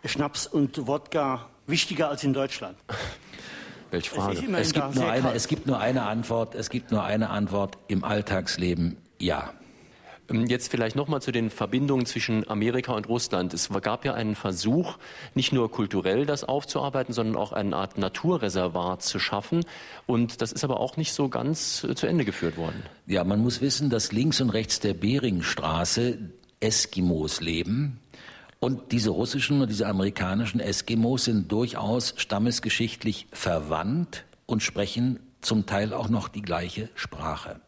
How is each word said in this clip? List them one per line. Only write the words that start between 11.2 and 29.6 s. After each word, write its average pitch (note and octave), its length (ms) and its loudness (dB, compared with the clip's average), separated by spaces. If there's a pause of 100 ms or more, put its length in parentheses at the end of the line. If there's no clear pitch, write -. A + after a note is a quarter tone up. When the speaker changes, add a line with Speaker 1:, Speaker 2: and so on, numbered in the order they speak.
Speaker 2:
zu B2+ 100 -2
den A2+ 180 2
Verbindungen B2+ 560 2
zwischen A2+ 420 0
Amerika A#2+ 460 0
und G#2 160 -4
Russland. F#2+ 460 0
Es - 120 -2 (140)
gab A2 240 -2
ja C3+ 80 0
einen A2 220 0
Versuch, G#2+ 640 0 (340)
nicht - 180 2
nur A#2+ 200 4
kulturell G2+ 560 2
das C#3+ 160 -2
aufzuarbeiten, C#3 680 -2
sondern A2 240 0
auch G#2 160 -2
eine G2+ 240 0
Art F#2+ 220 -4
Naturreservat F#2 1040 0
zu - 160 -2
schaffen. G#2 480 0 (400)
Und A#2+ 340 2
das A2+ 120 -2
ist - 120 -4
aber C3 160 2
auch - 180 -2
nicht D#3 160 -2
so C#3+ 160 2
ganz, C3 540 -2
äh, - 120 0
zu - 100 -2
Ende E3 200 4
geführt E2+ 320 -2
worden. D#2+ 260 -4 (240)
Speaker 3:
Ja, F2+ 160 2
man G2+ 160 2
muss A#2+ 200 2
wissen, C#3 300 2
dass A#2 220 2
links C3 280 2
und B2 120 4
rechts A2 300 0
der G2+ 120 2
Beringstraße F#2+ 1300 2 (400)
Eskimos F2+ 840 2
leben. G2 600 0 (600)
Und B2 320 -2
diese A2 180 4
russischen C3+ 500 2